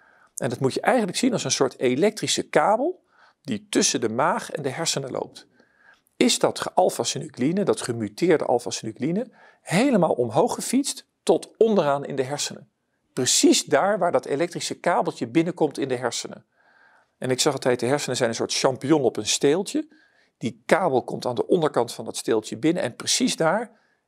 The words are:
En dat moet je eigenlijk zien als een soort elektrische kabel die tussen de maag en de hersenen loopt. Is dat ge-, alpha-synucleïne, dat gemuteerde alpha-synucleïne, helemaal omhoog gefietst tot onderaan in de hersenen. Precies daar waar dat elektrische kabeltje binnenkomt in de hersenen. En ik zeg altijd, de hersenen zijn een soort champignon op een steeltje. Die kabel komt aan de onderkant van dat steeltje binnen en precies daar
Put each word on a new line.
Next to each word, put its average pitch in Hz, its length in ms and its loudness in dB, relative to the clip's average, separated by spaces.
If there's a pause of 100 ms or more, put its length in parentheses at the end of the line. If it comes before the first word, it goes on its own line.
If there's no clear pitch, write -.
(360)
En 135 120 -4
dat 123 120 -4
moet 131 140 2
je - 60 -2
eigenlijk 208 380 0
zien 247 140 0
als 156 120 -2
een 131 60 -2
soort - 280 0
elektrische 156 720 0
kabel 220 560 2 (380)
die - 260 -6
tussen - 320 0
de 117 80 -2
maag 156 420 -2
en 151 120 -8
de 135 60 -2
hersenen 135 420 -4
loopt. - 360 -10 (680)
Is 247 220 2
dat - 220 0
ge-, - 120 -8
alpha-synucleïne, 160 920 -2
dat 117 160 0
gemuteerde 117 640 0
alpha-synucleïne, 139 880 -4 (320)
helemaal 202 500 2
omhoog 123 420 2
gefietst - 520 -2 (160)
tot - 360 2
onderaan 156 460 4
in 147 120 -6
de 135 80 0
hersenen. - 440 -8 (440)
Precies - 520 4
daar 175 340 2
waar 175 140 0
dat 131 120 2
elektrische 147 560 -4
kabeltje 170 460 0
binnenkomt 160 520 0
in 131 100 -2
de 123 80 -2
hersenen. - 480 -6 (760)
En 131 120 -4
ik 127 100 0
zeg 151 120 2
altijd, 127 280 0
de 117 60 -2
hersenen 131 300 -2
zijn 120 120 0
een 113 60 -2
soort 110 200 -4
champignon 139 480 2
op 113 140 2
een 107 100 -4
steeltje. 190 640 0 (500)
Die - 280 -8
kabel 160 380 2
komt 127 220 -8
aan 123 80 -4
de - 120 -2
onderkant 143 460 0
van 113 120 -12
dat 110 120 -10
steeltje 110 400 -2
binnen 151 260 0
en 120 140 -6
precies - 400 -2
daar 175 440 -2 (280)